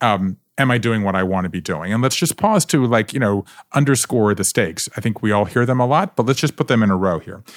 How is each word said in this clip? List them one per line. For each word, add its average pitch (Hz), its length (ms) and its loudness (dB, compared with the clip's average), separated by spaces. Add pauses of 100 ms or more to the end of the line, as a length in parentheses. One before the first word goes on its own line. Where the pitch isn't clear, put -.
um, 95 340 0 (220)
"Am 131 120 2
I 123 60 2
doing 113 260 0
what 95 140 0
I 95 60 2
want 92 240 -2
to - 40 -4
be 87 120 -6
doing?" 85 300 -6
And 117 100 0
let's 127 140 0
just - 200 -2
pause 208 300 2
to, 135 180 2
like, 117 300 0
you 139 60 -2
know, 101 240 0 (280)
underscore 127 640 2
the 95 100 -2
stakes. 87 420 -2 (120)
I - 20 -6
think 110 220 -4
we 107 100 2
all 104 140 2
hear 120 180 0
them 127 160 0
a 123 60 2
lot, 165 300 0
but 113 100 0
let's 123 140 0
just - 160 -2
put - 120 -2
them 117 140 4
in 101 80 4
a 92 60 2
row 92 220 0
here. 92 240 -12 (140)